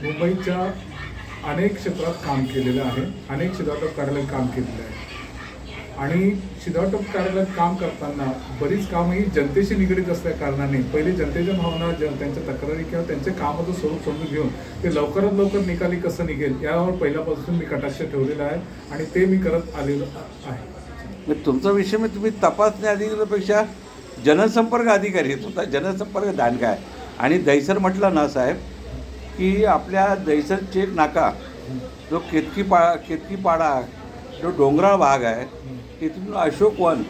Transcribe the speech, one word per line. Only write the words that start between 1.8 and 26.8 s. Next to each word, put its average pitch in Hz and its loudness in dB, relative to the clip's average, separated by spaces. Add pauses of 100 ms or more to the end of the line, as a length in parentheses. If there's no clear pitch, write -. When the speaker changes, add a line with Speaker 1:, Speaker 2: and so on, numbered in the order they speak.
Speaker 1:
काम 135 -2
केलेलं 127 0
आहे, 131 -4
अनेक 165 -2
शिधावाटप 147 -4
कार्यालयात 139 -2
काम 131 -2
केलेलं 113 -4
आहे - -10 (880)
आणि 175 2 (340)
शिधावाटप 190 0
कार्यालयात 185 0
काम 180 0
करताना 143 -4 (300)
बरीच 196 0
कामं 175 0
ही 202 2
जनतेशी 151 2
निगडीत 185 2
असल्या 170 0
कारणाने 139 0
पहिले 151 2
जनतेच्या 175 0
भावना, 170 0
ज-, 147 -2
त्यांच्या 139 -4
तक्रारी 160 -4
किंवा 170 -2
त्यांचे 156 -2
कामाचं 165 -2
स्वरूप 151 -2
समजून 151 -4
घेऊन 143 -2 (360)
ते 165 2
लवकरात 196 2
लवकर 196 2
निकाली 180 0
कसं 170 -2
निघेल 143 0
यावर 170 2
पहिल्यापासून 156 0
मी 165 0
कटाक्ष 143 -4
ठेवलेला 143 0
आहे 160 -2 (320)
आणि 156 -4 (100)
ते 185 6
मी 190 4
करत 170 2 (140)
आलेलो 139 0 (420)
आहे. 127 -6 (680)
Speaker 2:
मग 147 -2
तुमचा 139 2
विषय, 202 2
मग 226 2
तुम्ही 208 0 (120)
तपासणी 208 4
अधिकाऱ्यापेक्षा 208 0 (640)
जनसंपर्क 226 4
अधिकारी 190 4
आहे, 139 -6
तुमचा - -4
जनसंपर्क 190 -2
दांडगा 120 2
आहे. 104 0 (360)